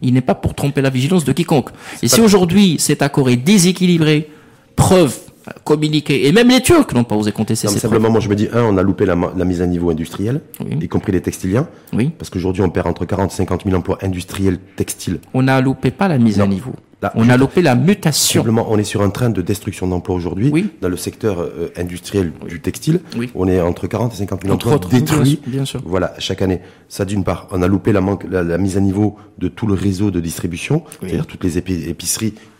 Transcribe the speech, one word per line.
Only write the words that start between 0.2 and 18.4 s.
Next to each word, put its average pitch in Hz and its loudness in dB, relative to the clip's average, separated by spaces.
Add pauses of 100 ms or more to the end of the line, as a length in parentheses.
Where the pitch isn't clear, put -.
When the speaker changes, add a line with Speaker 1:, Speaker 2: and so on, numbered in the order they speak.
Speaker 1:
pas - 0
pour - -4
tromper 139 -2
la 135 2
vigilance 139 0
de 135 0
quiconque. 156 0 (320)
Et 113 0
Speaker 2:
C'est - 4
Speaker 1:
si 226 6
Speaker 2:
pas 233 8
Speaker 1:
aujourd'hui 185 6
cet 147 0
accord 139 2
est 123 4
déséquilibré, 165 4 (460)
preuve, 165 4 (300)
euh, - -16 (120)
communiqué, 151 0
et 143 4
même 240 6
les 254 6
Turcs 311 4
n'ont - 4
pas - -2
osé 107 0
contester 110 -2
Speaker 2:
Non, 101 2
mais 107 0
Speaker 1:
cette - -4
Speaker 2:
simplement, 110 2
Speaker 1:
preuve. 110 4
Speaker 2:
moi 117 4
je 101 -4
me 104 4
dis, 104 0
un, 117 2
on 101 2
a 92 4
loupé 98 2
la 90 2
ma-, 87 -2
la 90 0
mise 90 -2
à 92 0
niveau 87 0
industrielle, 95 -4 (180)
Speaker 1:
Oui. 123 -6
Speaker 2:
y - -6
compris 101 -2
les 90 0
textiliens, 95 -2 (260)
Speaker 1:
Oui. 127 0
Speaker 2:
parce - -14
qu'aujourd'hui 92 -2
on 90 2
perd 85 -2
entre 85 -4
quarante 90 -2
et - -14
cinquante - -4
mille 92 0
emplois 90 -2
industriels 92 -2 (160)
textiles. - -6 (140)
Speaker 1:
On 131 0
n'a 135 2
loupé 131 0
pas 196 -2
la 160 0
mise 110 4
à 104 4
Speaker 2:
Non. 98 0
Speaker 1:
niveau. 95 -6 (280)
Speaker 2:
Là, 98 -2
Speaker 1:
On 113 4
a 123 6
loupé 135 2
la 139 4
mutation. 151 2